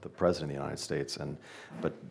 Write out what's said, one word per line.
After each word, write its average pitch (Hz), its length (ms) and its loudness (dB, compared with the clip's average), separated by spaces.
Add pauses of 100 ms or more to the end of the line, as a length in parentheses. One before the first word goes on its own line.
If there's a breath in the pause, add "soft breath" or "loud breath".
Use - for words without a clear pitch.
the 78 80 -10
President 80 400 4
of 71 60 -2
the 69 60 -2
United 71 160 -2
States, - 380 0
and, 69 200 -4 (440 loud breath)
but 78 140 2 (160)